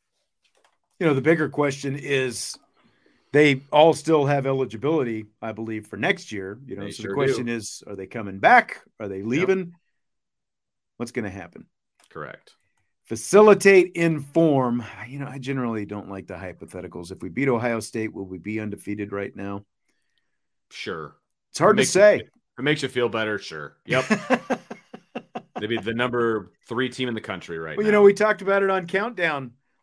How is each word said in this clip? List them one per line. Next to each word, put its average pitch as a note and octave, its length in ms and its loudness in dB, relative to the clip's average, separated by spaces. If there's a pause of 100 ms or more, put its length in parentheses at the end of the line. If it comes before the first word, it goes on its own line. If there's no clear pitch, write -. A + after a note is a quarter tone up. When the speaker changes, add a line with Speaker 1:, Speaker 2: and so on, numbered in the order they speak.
(1000)
Speaker 1:
You F3+ 80 0
know, D3 80 4
the C3+ 60 2
bigger D3+ 280 2
question C#3+ 480 -2
is C3+ 600 -4 (760)
they C#3+ 300 6 (100)
all D#3 200 8
still D3+ 340 2
have C#3 200 0
eligibility, B2 800 -2 (140)
I A2+ 120 -8
believe, A2 360 -8
for G#2 80 -12
next D#3 340 -4
year. G2+ 360 -10
You D#3+ 100 -12
know, G2+ 80 -10
Speaker 2:
They - 80 -10
Speaker 1:
so - 100 -14
Speaker 2:
sure G2+ 80 -8
Speaker 1:
the G2 60 -6
question C3+ 300 -2
Speaker 2:
do. A#2 100 -4
Speaker 1:
is, - 320 -12
are G2+ 80 -14
they F#2+ 100 -12
coming G2 320 -10
back? A3 440 4 (180)
Are G#2+ 80 -10
they F#2+ 100 -8
Speaker 2:
Yep. G#2 80 -8
Speaker 1:
leaving? F3 480 -2 (1200)
What's A#2 140 -8
gonna G#2+ 180 -6
happen? F2 360 -16 (420)
Speaker 2:
Correct. - 460 -16 (500)
Speaker 1:
Facilitate, G3 920 6
inform. C#3+ 880 2 (240)
You C3+ 100 -12
know, C#3 80 -8
I C3+ 120 -12
generally A#2+ 460 -4
don't G2 240 -10
like F#2+ 200 -12
the F#2+ 60 -12
hypotheticals. F2+ 760 -14
If F2+ 100 -14
we F2+ 100 -10
beat B2+ 180 -2
Ohio A#2 320 0
State, A2 320 -6
will G2 140 -10
we F#2 120 -12
be G#2+ 220 -8
undefeated G#2 520 -8
right G2 220 -8
now? G2+ 300 -10 (1040)
Speaker 2:
Sure. E2 460 -12 (340)
Speaker 1:
It's - 80 -12
hard E3+ 120 6
Speaker 2:
It - 20 6
Speaker 1:
to G3+ 80 2
Speaker 2:
makes - 140 0
you F3+ 60 6
Speaker 1:
say. G3+ 200 8
Speaker 2:
fe-, - 40 -12
if - 340 -20
it A#2+ 40 -10
makes D3 200 0
you C3+ 60 -2
feel A#2+ 200 0
better, G#2+ 300 -4
sure. D2+ 380 -14 (100)
Yep. B2+ 200 0
Speaker 1:
<laughs> - 540 -2 (960)
Speaker 2:
They'd G#2+ 80 -4
be A2 120 -2
the G#2+ 160 -4
number A#2 580 0 (160)
three B2 200 -2
team B2+ 200 -6
in A#2 60 -4
the A2 60 -8
country F2 380 -10
right D#2+ 180 -10
Speaker 1:
Well, G#3 80 -2
Speaker 2:
now. G#3+ 40 2
Speaker 1:
you G#3+ 40 4
know, G#3 100 6
we G3+ 120 10
talked G#3 260 0
about G3 220 0
it G3 80 0
on F#3 160 -2
Countdown F3 680 -4 (300)